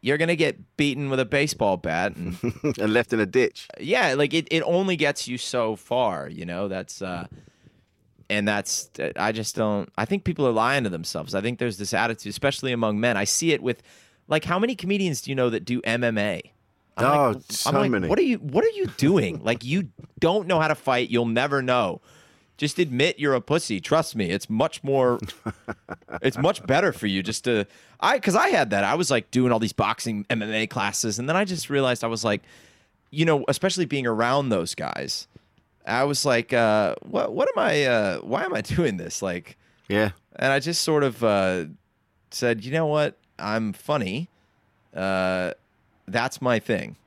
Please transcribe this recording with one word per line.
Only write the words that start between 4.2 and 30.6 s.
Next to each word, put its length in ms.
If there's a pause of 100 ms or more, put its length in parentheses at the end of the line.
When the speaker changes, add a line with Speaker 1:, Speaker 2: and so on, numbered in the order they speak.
Speaker 1:
it, 180
it 140
only 320
gets 300
you 100
so 400
far, 520
you 160
know? 220
That's, 340
uh, 260 (1000)
and 180
that's, 420 (260)
I 160
just 240
don't, 420
I 80
think 200
people 220
are 40
lying 320
to 60
themselves. 440
I 80
think 180
there's 180
this 160
attitude, 380
especially 420
among 260
men. 180
I 60
see 300
it 100
with, 180 (460)
like, 160
how 160
many 160
comedians 460
do 100
you 40
know 140
that 160
do 200
M 180
M 140
A? 240 (560)
I'm 80
Speaker 2:
Oh, 260
Speaker 1:
like, 180
Speaker 2:
so 200
Speaker 1:
I'm 80
like, 140
Speaker 2:
many. 160
Speaker 1:
"What 120
are 40
you, 160
what 260
are 40
you 180 (100)
doing?" 420
Speaker 2:
<laughs> 40
Speaker 1:
Like, 200
you 260 (300)
don't 280
know 120
how 80
to 80
fight. 340
You'll 160
never 360
know. 400 (560)
Just 220
admit 400
you're 140
a 80
pussy. 400
Trust 340
me, 140
it's 200
much 320
more, 380 (500)
Speaker 2:
<laughs> 520
Speaker 1:
it's 160
much 280
better 280
for 120
you 160
just 220
to, 220 (340)
I, 180
'cause 180
I 120
had 220
that. 160
I 100
was, 160
like, 180
doing 220
all 80
these 140
boxing 560
M 120
M 100
A 160